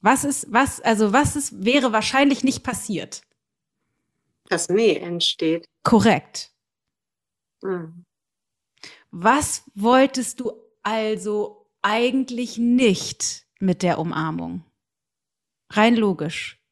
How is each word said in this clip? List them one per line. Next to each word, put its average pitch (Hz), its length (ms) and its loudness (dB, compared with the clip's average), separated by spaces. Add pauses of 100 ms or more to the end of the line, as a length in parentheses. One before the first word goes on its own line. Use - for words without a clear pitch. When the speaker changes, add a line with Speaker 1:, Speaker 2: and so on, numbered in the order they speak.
Speaker 1:
Was 240 240 2
ist, - 280 -6
was, 262 300 0
also 214 300 2
was 277 240 2
ist, 214 280 -8
wäre 254 280 2
wahrscheinlich 269 520 2
nicht 262 180 -2
passiert? - 600 -8 (1300)
Speaker 2:
Dass 170 200 -4
Nähe 196 320 2
entsteht. 170 680 -4 (160)
Speaker 1:
Korrekt. 202 720 2 (1080)
Speaker 2:
Mhm. 175 420 -10 (1040)
Speaker 1:
Was 226 540 -2 (100)
wolltest 262 680 2
du 247 120 -6 (300)
also 208 880 -4 (120)
eigentlich 240 760 -2
nicht 233 880 0 (120)
mit 185 240 0
der 175 160 0
Umarmung? 160 680 -6 (1040)
Rein 226 260 4
logisch. 185 640 -4 (120)